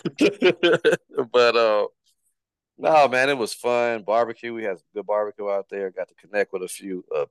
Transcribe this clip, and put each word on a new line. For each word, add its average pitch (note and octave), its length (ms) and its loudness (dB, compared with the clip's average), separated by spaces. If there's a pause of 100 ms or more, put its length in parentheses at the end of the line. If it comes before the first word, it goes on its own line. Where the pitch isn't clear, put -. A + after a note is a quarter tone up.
(180)
<laughs> E3+ 1120 0
But, A#2+ 240 4
uh, G#2+ 300 2 (920)
no, D3 300 4
man, B2+ 200 2
it C#3+ 80 0
was A2 160 -4
fun. A#2+ 520 -2
Barbecue, A2+ 500 -2
we A2+ 80 -8
had G2 140 -4 (180)
good G2+ 100 -8
barbecue G#2 460 -4
out G2 180 -4
there. G2 220 -8
Got F2+ 180 -10
to - 60 -20
connect G2 380 -6
with F#2 100 -8
a F2+ 60 -8
few, F#2+ 360 -12 (100)
uh, D2 160 -2